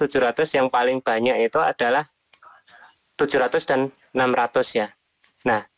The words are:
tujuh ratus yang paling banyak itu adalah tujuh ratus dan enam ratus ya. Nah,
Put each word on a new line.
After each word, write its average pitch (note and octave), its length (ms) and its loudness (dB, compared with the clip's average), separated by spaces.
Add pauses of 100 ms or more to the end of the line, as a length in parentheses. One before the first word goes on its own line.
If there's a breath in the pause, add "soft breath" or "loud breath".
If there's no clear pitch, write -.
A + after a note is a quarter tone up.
tujuh C#3 160 -2
ratus B2+ 360 0
yang C3 160 2
paling B2+ 300 0
banyak A#2 460 2
itu D3+ 100 -2
adalah D3+ 480 0 (1080 loud breath)
tujuh C#3+ 240 0
ratus B2+ 280 0
dan C3+ 240 0 (200)
enam B2+ 200 0
ratus B2 440 0
ya. G#2+ 120 0 (600)
Nah, G#2+ 160 0 (140)